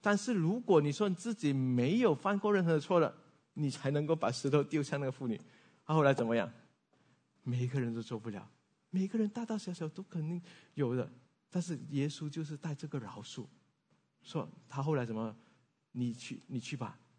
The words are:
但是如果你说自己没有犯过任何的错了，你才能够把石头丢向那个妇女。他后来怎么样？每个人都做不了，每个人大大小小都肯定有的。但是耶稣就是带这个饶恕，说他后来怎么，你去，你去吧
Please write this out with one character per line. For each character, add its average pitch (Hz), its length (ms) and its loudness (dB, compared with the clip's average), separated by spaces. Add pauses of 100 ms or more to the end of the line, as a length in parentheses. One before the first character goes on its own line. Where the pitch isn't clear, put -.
但 208 160 4
是 220 160 0
如 190 280 2
果 185 200 8
你 147 120 2
说 202 180 0
自 214 240 -2
己 147 180 0
没 131 460 4
有 214 160 6
犯 196 240 0
过 208 160 2
任 190 100 6
何 170 80 4
的 156 60 4
错 175 220 4
了， 151 120 2 (420)
你 147 140 0
才 135 220 -2
能 147 160 0
够 160 80 2
把 139 160 -2
石 127 180 -4
头 143 140 4
丢 147 180 0
向 143 200 -4
那 143 40 -6
个 131 60 -2
妇 127 160 -8
女。 113 120 -2 (460)
他 - 80 -2
后 156 120 6
来 139 100 8
怎 123 100 2
么 117 120 2
样？ 110 120 2 (920)
每 123 240 -2
个 131 140 -2
人 117 120 -2
都 117 80 -6
做 113 160 -8
不 110 140 -8
了， 101 180 -10 (420)
每 190 180 -2
个 226 100 -2
人 214 100 2
大 233 160 -6
大 220 140 -4
小 185 160 -8
小 160 140 -6
都 185 160 -12
肯 160 220 -6
定 175 140 -4 (340)
有 127 200 0
的。 123 180 -4 (380)
但 180 100 -2
是 170 160 -6 (140)
耶 139 180 0
稣 151 220 -8
就 160 140 -6
是 147 120 -10
带 156 160 -6
这 143 140 -8
个 143 140 -6
饶 104 220 -12
恕， 113 220 -12 (760)
说 - 260 -6 (200)
他 135 120 -6
后 151 140 0
来 127 100 0
怎 113 80 -6
么， 110 240 -6 (540)
你 120 240 -4
去， - 320 -12
你 127 140 -6
去 - 160 -8
吧 117 200 -8 (220)